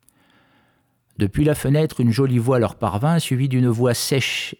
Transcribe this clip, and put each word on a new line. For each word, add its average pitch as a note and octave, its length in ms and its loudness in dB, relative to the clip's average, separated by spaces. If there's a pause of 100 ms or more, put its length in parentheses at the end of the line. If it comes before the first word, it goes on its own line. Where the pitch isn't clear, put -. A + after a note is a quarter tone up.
(1200)
Depuis G#2 240 0
la D3+ 100 2
fenêtre, D3 460 0
une A#2+ 120 2
jolie B2+ 280 2
voix B2 180 2
leur A2 180 0
parvint, A#2+ 440 0
suivie C3+ 280 -2
d'une B2+ 200 2
voix A#2+ 260 2
sèche - 680 -4